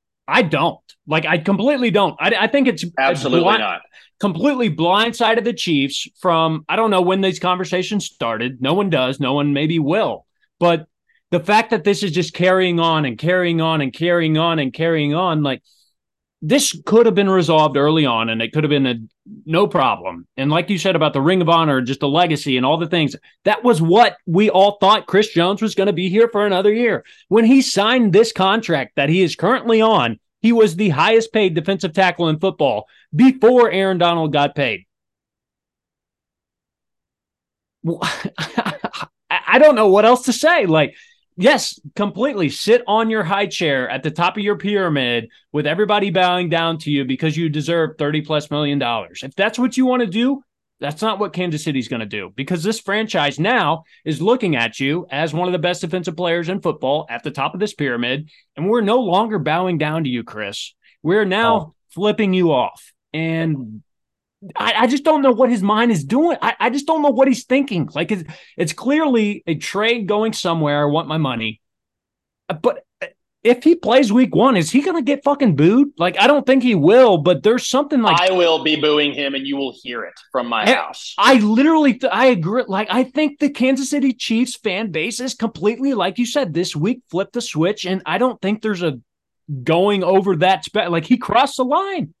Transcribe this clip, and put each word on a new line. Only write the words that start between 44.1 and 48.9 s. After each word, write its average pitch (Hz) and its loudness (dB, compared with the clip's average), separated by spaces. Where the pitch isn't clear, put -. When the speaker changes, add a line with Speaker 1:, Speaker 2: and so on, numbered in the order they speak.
Speaker 1:
top 175 -2
of 214 -4
your 202 0
pyramid 147 -2
with 147 -2
everybody 202 0
bowing 180 0
down 165 -2
to 151 -8
you 139 0
because 135 -4
you 165 -2
deserve 156 -2
thirty 147 -2
plus 151 -4
million 143 -2
dollars. 117 -6